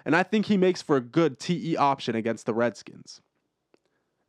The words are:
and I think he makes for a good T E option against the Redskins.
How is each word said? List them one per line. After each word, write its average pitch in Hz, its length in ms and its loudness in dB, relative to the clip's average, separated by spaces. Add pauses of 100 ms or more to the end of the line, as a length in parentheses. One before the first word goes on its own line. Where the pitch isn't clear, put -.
and 151 100 4
I 180 60 4
think 208 240 0
he 208 100 2
makes 185 240 2
for 151 160 0
a 131 40 2
good 131 380 0
T 165 340 -4
E - 40 -2
option 135 400 0
against 110 300 -4
the 113 80 0
Redskins. - 680 -6 (1080)